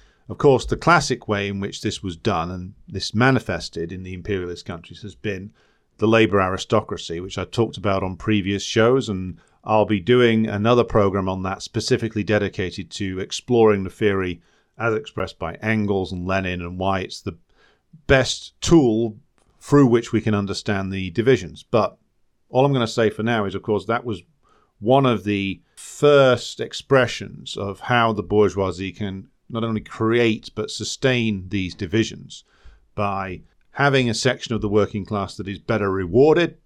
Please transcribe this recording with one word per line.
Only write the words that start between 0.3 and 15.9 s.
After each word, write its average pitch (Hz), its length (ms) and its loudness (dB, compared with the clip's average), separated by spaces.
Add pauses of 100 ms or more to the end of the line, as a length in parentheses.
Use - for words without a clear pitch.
course, 131 280 4
the 117 120 -4
classic 151 500 2
way 101 220 -2
in 98 100 -6
which - 220 -8
this 107 200 -6
was 92 140 -8
done 87 360 -2
and 92 220 -12 (140)
this - 260 -10
manifested 101 760 -2
in 92 120 -12
the 92 100 -12
imperialist 90 520 -6
countries - 360 -14
has 101 120 -16
been 101 380 -10 (460)
the 107 100 0
labour 110 320 4
aristocracy, 92 800 -2
which 95 180 -10
I 92 60 -4
talked - 320 -2
about 98 260 -2
on 92 140 -6
previous 98 480 -2
shows, 117 460 2
and 92 280 -6 (260)
I'll 107 220 2
be 107 140 0
doing 113 480 4
another 113 380 2
programme 98 420 2
on 92 160 -4
that 95 180 -6
specifically 110 600 -2
dedicated 95 680 -2
to 95 280 -6
exploring 110 640 2
the 92 60 -6
theory 95 520 -2 (360)
as 110 180 -2
expressed 110 420 -8
by 82 180 -8
Engels 101 580 -2